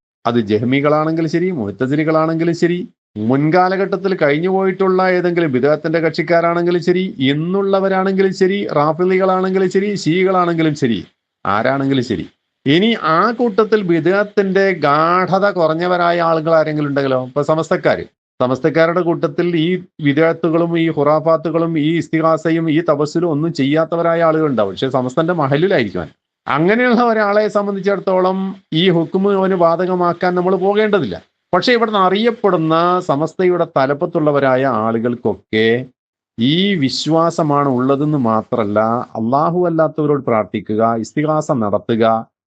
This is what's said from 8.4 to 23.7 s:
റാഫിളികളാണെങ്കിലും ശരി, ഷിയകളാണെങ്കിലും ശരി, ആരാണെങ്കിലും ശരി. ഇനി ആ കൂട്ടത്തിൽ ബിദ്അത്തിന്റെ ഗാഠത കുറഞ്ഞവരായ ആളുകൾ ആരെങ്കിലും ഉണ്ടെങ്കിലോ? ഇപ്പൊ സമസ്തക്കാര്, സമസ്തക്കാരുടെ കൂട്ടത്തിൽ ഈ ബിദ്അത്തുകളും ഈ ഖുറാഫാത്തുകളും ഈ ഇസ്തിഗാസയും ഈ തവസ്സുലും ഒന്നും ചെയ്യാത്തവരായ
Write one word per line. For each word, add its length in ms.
റാഫിളികളാണെങ്കിലും 1040
ശരി, 240
ഷിയകളാണെങ്കിലും 800
ശരി, 300
ആരാണെങ്കിലും 580
ശരി. 260
ഇനി 380
ആ 280
കൂട്ടത്തിൽ 500
ബിദ്അത്തിന്റെ 920
ഗാഠത 800
കുറഞ്ഞവരായ 680
ആളുകൾ 320
ആരെങ്കിലും 340
ഉണ്ടെങ്കിലോ? 380
ഇപ്പൊ 160
സമസ്തക്കാര്, 640
സമസ്തക്കാരുടെ 600
കൂട്ടത്തിൽ 540
ഈ 280
ബിദ്അത്തുകളും 800
ഈ 100
ഖുറാഫാത്തുകളും 920
ഈ 180
ഇസ്തിഗാസയും 720
ഈ 120
തവസ്സുലും 480
ഒന്നും 240
ചെയ്യാത്തവരായ 720